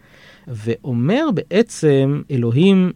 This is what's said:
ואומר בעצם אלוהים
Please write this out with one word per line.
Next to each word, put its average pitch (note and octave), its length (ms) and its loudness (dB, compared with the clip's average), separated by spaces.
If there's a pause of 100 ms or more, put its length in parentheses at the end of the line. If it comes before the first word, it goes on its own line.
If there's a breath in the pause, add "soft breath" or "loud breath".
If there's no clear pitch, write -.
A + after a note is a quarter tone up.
(480 soft breath)
ואומר B2 840 -2
בעצם D3 880 -2 (100)
אלוהים D#3 640 2